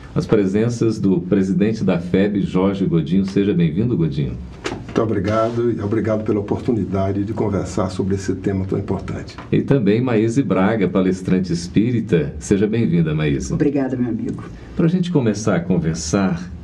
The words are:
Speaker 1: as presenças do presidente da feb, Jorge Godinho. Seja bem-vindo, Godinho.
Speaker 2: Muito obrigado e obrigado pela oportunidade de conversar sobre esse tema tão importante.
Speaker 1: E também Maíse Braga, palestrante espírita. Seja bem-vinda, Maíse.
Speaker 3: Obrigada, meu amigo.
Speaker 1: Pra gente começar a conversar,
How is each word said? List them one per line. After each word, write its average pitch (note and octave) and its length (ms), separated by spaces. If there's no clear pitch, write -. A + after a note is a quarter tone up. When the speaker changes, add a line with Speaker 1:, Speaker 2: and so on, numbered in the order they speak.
Speaker 1:
as - 120
presenças A2 720
do F#2+ 220
presidente G2 640
da F#2 160
feb, G2+ 420
Jorge F#2+ 440
Godinho. E2 400
Seja G2+ 280
bem-vindo, E2+ 440
Godinho. C#2 400
Speaker 2:
Muito - 160
obrigado A2+ 720
e G#2 100
obrigado G#2+ 420
pela G#2 160
oportunidade G2 840
de A2 80
conversar G2+ 560
sobre G2 260
esse - 200
tema F#2+ 280
tão G#2 160
importante. - 560
Speaker 1:
E D#3 100
também A#2+ 400
Maíse A#2 400
Braga, F#2+ 460
palestrante F#2 640
espírita. F#2 880
Seja G2+ 260
bem-vinda, E2+ 480
Maíse. D#2 380
Speaker 3:
Obrigada, C#3 460
meu A#2+ 100
amigo. - 380
Speaker 1:
Pra E3+ 140
gente E3+ 240
começar G#2+ 460
a - 20
conversar, F2 880